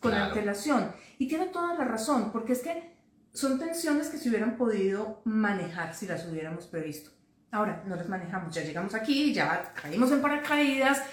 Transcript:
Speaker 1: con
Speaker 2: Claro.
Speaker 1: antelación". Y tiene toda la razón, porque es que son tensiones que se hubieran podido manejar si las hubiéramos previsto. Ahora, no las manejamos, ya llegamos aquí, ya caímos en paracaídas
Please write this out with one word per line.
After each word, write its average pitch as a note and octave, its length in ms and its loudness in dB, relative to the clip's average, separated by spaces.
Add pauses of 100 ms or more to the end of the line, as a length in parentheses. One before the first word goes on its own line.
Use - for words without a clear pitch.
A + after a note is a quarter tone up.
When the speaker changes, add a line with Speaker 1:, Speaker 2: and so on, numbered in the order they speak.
Speaker 1:
con A#3+ 120 2
Speaker 2:
Claro. G3+ 140 2
Speaker 1:
antelación". G3+ 640 0 (280)
Y B3+ 100 -2
tiene D#4+ 180 0
toda F4 280 -2
la D4+ 100 -2
razón, A3+ 480 0
porque A3+ 200 -2
es B3 80 4
que - 340 -8 (380)
son C4+ 260 0
tensiones E4 500 0
que - 100 -8
se B3+ 100 -2
hubieran A3 280 2
podido G#3 680 0
manejar F3+ 720 0
si - 120 -10
las E3+ 200 -6
hubiéramos D#3+ 400 -8
previsto. D3+ 440 -8 (400)
Ahora, G#3 360 -2
no F#3 80 -4
las E3+ 140 -6
manejamos, F3 460 -6
ya D#3+ 80 -2
llegamos E3+ 320 -4
aquí, C#4 380 2
ya E3+ 480 0
caímos G#3 300 2
en C#4 100 6
paracaídas C#4+ 800 4 (120)